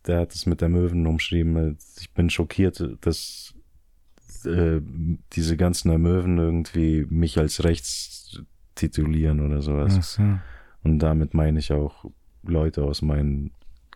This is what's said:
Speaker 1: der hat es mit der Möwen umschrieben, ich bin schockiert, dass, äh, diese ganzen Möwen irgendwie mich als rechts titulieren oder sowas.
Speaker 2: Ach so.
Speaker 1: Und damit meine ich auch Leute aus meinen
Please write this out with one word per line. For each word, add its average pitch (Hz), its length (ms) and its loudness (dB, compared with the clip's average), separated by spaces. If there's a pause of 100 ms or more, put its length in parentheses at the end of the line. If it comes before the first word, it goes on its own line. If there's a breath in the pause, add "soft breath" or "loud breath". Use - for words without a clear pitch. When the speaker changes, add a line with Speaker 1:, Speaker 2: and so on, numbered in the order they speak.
Speaker 1:
der 87 120 2
hat 85 160 -2
es - 100 -10
mit 85 160 0
der 85 80 2
Möwen 87 380 2
umschrieben, 80 720 0 (220)
ich - 120 -16
bin 87 180 2
schockiert, 87 540 0 (180)
dass, - 520 -6 (920)
äh, 82 340 2 (540)
diese 80 240 0
ganzen 85 440 2
Möwen 87 360 2
irgendwie 82 720 0
mich 82 280 0
als 78 260 0
rechts - 800 -4 (340)
titulieren 78 640 0
oder 73 220 0
sowas. 73 360 0
Speaker 2:
Ach 87 60 2
so. - 200 -2 (600 loud breath)
Speaker 1:
Und 80 160 4
damit 78 340 2
meine 78 260 2
ich 73 120 -2
auch 73 340 -4 (380)
Leute 80 400 0
aus 71 180 -2
meinen 73 500 0 (440)